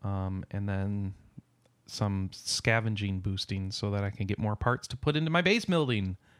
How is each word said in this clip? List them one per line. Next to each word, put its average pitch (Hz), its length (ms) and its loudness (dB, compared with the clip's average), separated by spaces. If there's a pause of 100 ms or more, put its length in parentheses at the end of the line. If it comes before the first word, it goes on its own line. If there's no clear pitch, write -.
Um, 95 480 -2
and 101 180 -2
then 98 460 -2 (720)
some 98 460 0
scavenging 104 880 0
boosting 98 500 -4
so 104 200 -2
that 101 120 0
I 101 80 0
can 98 160 -4
get 104 120 -2
more 104 180 0
parts - 320 0
to - 80 -8
put 147 200 0
into 160 140 0
my 175 120 4
base 208 240 4
building. 123 500 2 (240)